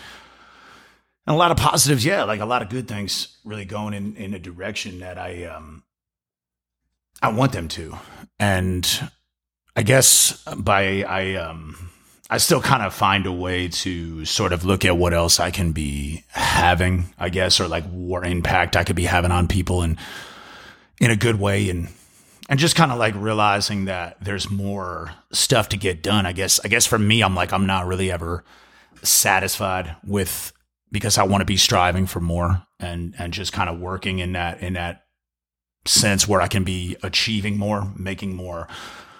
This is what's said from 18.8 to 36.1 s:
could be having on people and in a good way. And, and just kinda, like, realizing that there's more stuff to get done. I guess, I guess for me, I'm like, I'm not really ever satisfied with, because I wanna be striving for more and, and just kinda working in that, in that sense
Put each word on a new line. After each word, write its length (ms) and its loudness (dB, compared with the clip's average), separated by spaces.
could 120 -2
be 80 0
having 260 2
on 180 2
people 340 2
and 160 0
in 100 6
a 60 4
good 220 2
way. 320 0
And, 180 -4
and 100 2
just 180 2
kinda, 200 4
like, 200 2
realizing 720 2
that 340 -6
there's 300 -4
more 640 -6
stuff 380 2
to 60 -2
get 260 -2
done. 240 2
I 60 -2
guess, 320 2
I 40 -4
guess 180 4
for 120 2
me, 240 4
I'm 120 4
like, 180 0
I'm 140 2
not 200 0
really 260 -2
ever 320 -4
satisfied 920 0
with, 460 -4
because 260 0
I 60 4
wanna 200 4
be 120 0
striving 500 4
for 140 -4
more 420 0
and, 400 -8
and 140 -6
just 200 -6
kinda 200 -2
working 460 -6
in 140 -4
that, 300 -4
in 120 -4
that 320 -8
sense 420 2